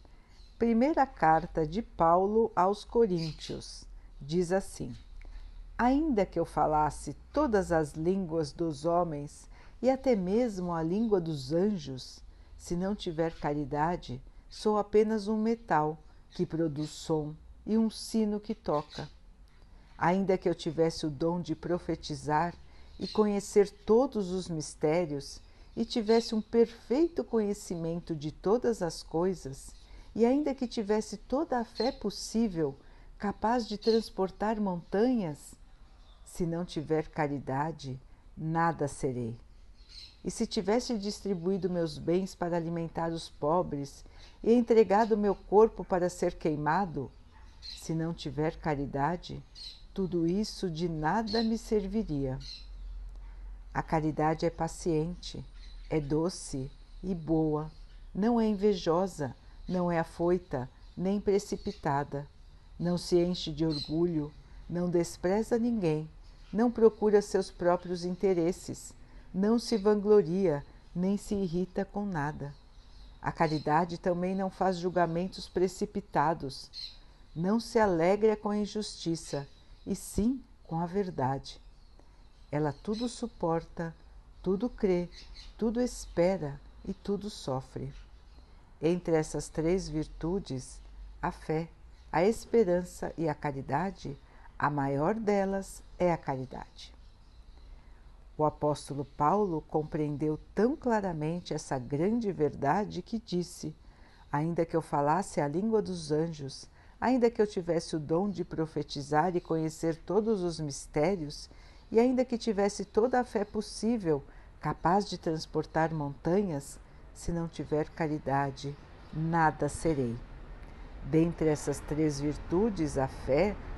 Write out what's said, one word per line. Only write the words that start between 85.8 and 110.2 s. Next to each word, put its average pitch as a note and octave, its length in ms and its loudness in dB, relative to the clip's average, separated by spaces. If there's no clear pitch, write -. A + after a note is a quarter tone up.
espera F3 800 0
e F#3+ 100 -8
tudo G3+ 340 -4
sofre. C3 640 -6
Entre E3+ 360 2
essas D3+ 320 -2
três E3+ 400 0
virtudes, D#3 920 -4
a F3 120 -2
fé, D#3+ 360 -4
a D#3+ 120 4
esperança F3+ 920 2
e D#3+ 100 0
a D3 60 0
caridade, C#3+ 840 -4
a C#3+ 140 0
maior C#3+ 440 2
delas G3 680 0
é F3 140 4
a D#3+ 40 4
caridade. - 800 -8
O D3+ 60 4
apóstolo D3 600 0
Paulo E3 580 2
compreendeu D3+ 760 -2
tão B3 220 4
claramente F3 760 -2
essa D3+ 240 -4
grande F3 540 0
verdade D#3+ 720 0
que - 160 -6
disse: F3 560 -4
"Ainda E3 340 0
que E3 120 -2
eu D#3+ 40 4
falasse D#3 600 0
a C#3+ 80 2
língua G#3 340 0
dos E3+ 300 -6
anjos, D3+ 560 -2
ainda A#3+ 280 4
que A3+ 140 2
eu G#3 60 4
tivesse E3+ 480 -2
o D#3 40 -2
dom E3 300 0
de F3 140 -4
profetizar D3+ 920 -2
e F3 40 2
conhecer D#3+ 560 -2
todos G#3 460 0